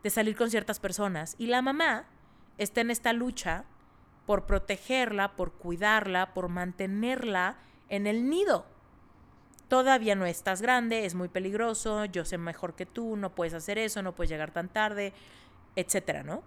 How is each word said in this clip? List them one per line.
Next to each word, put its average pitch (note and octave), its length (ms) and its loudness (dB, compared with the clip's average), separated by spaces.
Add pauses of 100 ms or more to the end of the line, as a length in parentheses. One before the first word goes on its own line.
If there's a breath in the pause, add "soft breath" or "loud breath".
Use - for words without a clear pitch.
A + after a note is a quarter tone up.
De G#3 80 -2
salir G#3+ 260 2
con A#3 140 2
ciertas G#3+ 280 -2
personas. F#3 600 -4
Y A#3 80 -4
la B3 160 2
mamá C4+ 440 2 (520 soft breath)
está G#3 240 0
en A#3 80 0
esta A#3 220 0
lucha A#3 520 -2 (640)
por G3+ 200 2
protegerla, G3+ 920 2
por F3+ 180 -2
cuidarla, F#3+ 800 2
por F3+ 140 -2
mantenerla F#3+ 1080 -2 (300 loud breath)
en G3+ 180 -2
el A#3 220 2
nido. D#4+ 380 2 (1000)
"Todavía B3+ 480 4
no F#3+ 100 0
estás F3+ 380 -2
grande, A#3 420 2
es F3 100 -4
muy F3+ 140 -2
peligroso, G#3+ 760 -2
yo F3+ 200 -4
sé F3+ 140 -6
mejor E3+ 360 -8
que F#3 120 -10
tú, A3+ 300 -6
no G3 180 -6
puedes E3+ 200 -2
hacer F#3 240 -6
eso, A3 240 -2
no F#3 120 -6
puedes D#3+ 160 2
llegar D#3 220 -6
tan F3 160 -6
tarde", G#3 440 -2 (600 loud breath)
etcétera, F3 480 -2
¿no? E3 240 -8